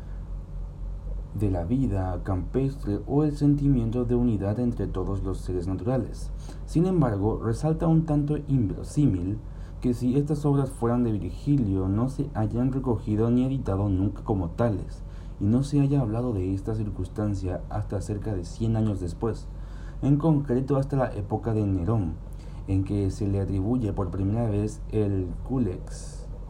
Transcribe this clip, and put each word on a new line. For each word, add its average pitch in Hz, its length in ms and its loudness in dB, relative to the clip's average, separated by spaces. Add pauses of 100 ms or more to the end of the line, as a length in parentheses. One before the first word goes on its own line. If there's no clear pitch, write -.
(1300)
de 101 160 2
la 87 140 0
vida 95 580 0
campestre 101 840 -2
o 143 160 4
el 147 120 0
sentimiento 139 680 4
de 120 100 2
unidad 110 460 2
entre 120 260 0
todos 92 380 -2
los 92 140 -2
seres 90 280 -4
naturales. 95 640 -2 (360)
Sin 165 200 4
embargo, 113 560 2
resalta 151 460 0
un 160 180 6
tanto 147 300 2 (100)
inverosímil 110 920 2 (420)
que 123 140 2
si 123 220 2
estas 147 280 0
obras 139 260 4
fueran 120 320 2
de 117 80 2
Virgilio 98 800 0
no 110 200 2
se 143 260 -4
hayan 110 360 0
recogido 120 600 0
ni 127 140 4
editado 104 420 0
nunca 95 340 0
como 92 280 0
tales, - 520 -2 (380)
y 98 60 0
no 120 180 4
se 143 160 2
haya 139 220 4
hablado 117 300 0
de 95 220 0
esta 110 220 -2
circunstancia 98 920 -2
hasta 104 320 -2
cerca 104 320 -4
de 87 120 -2
cien 113 320 0
años 107 240 2
después, 90 480 -4 (540)
en 143 160 6
concreto 139 580 2
hasta 135 200 0
la 123 200 2
época 107 360 -2
de 107 140 2
Nerón, 92 640 0 (380)
en 98 160 2
que 101 260 0
se 104 160 -2
le 98 140 2
atribuye 98 520 0
por 92 180 -2
primera 101 380 0
vez 104 320 0 (120)
el 98 340 2 (220)
culex, - 800 -4 (220)